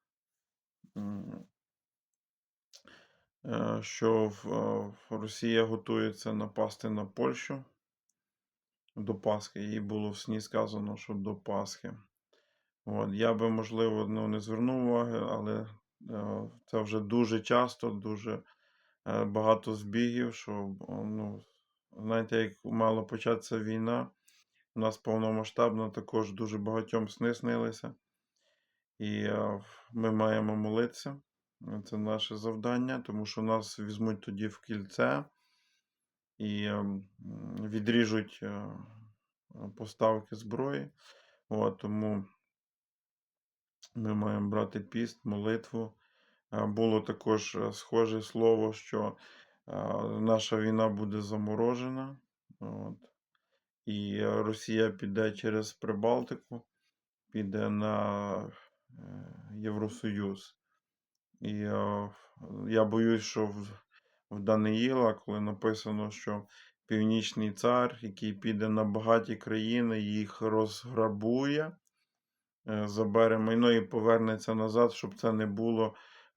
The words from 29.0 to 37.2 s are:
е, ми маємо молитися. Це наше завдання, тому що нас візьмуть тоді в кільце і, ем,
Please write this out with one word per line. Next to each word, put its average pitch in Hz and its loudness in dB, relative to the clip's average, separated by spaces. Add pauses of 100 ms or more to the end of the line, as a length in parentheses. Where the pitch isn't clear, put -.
е, 104 -2 (280)
ми 113 2
маємо 110 4
молитися. 117 0 (640)
Це 107 -6
наше 107 -2
завдання, 120 -2
тому 107 -6
що 110 -6
нас 110 0
візьмуть 107 -2
тоді 101 -4
в 104 -8
кільце 123 -2 (1120)
і, 104 -2
ем, 101 -2 (520)